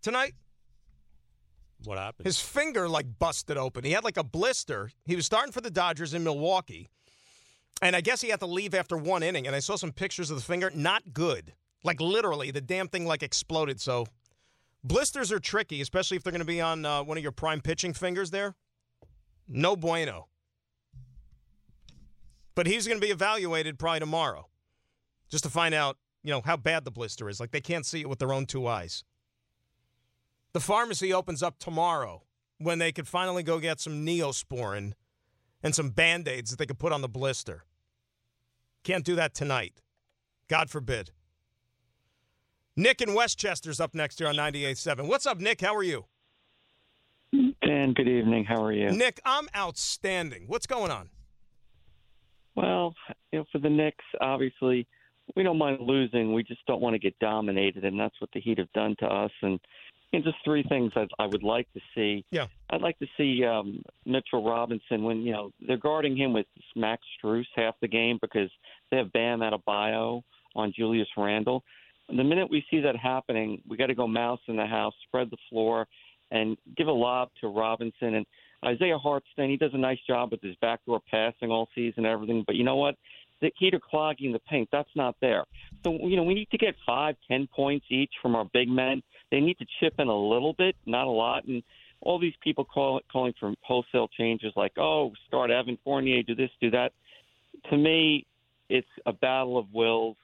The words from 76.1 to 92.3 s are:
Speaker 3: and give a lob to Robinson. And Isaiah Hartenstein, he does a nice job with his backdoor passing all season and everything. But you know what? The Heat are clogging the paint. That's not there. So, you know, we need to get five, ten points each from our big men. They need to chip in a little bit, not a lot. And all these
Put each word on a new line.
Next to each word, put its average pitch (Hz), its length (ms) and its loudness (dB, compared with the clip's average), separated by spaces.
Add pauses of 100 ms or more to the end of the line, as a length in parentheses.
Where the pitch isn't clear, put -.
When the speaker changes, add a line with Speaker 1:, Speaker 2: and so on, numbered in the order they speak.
Speaker 3:
and 110 260 0 (180)
give 156 120 0
a 156 40 2
lob 123 380 2 (100)
to 117 80 -4
Robinson. 113 680 -2
And 107 100 0 (400)
Isaiah 165 320 2
Hartenstein, 139 520 -2
he 139 60 2
does 139 180 0
a 139 40 -2
nice 131 280 2
job 120 260 0
with 117 100 -6
his 92 160 -8
backdoor 117 420 0 (100)
passing 113 420 0
all 113 220 2
season 117 320 0
and - 20 4
everything. 110 380 0
But 107 100 0
you 120 100 4
know 131 100 2
what? 143 200 2 (460)
The 156 160 2
Heat 185 160 4
are 170 60 2
clogging 151 540 0
the 113 60 0
paint. 131 340 0
That's 147 200 0
not 131 280 0
there. 107 240 4 (380)
So, 165 180 0
you 180 160 4
know, 170 60 4
we 180 100 4
need 208 180 -2
to - 60 0
get 220 180 2 (100)
five, 147 300 0 (140)
ten 131 180 2
points 139 420 0
each 131 220 0 (100)
from 120 140 4
our 110 180 0
big 123 140 4
men. 131 340 2 (300)
They 135 80 4
need 165 200 4
to 120 60 -8 (140)
chip 160 180 2
in 139 120 2
a 104 80 2
little 120 360 2
bit, 185 220 2 (100)
not 123 220 0
a - 20 -2
lot. 117 360 0
And 120 180 -4 (380)
all 175 180 0
these 170 240 0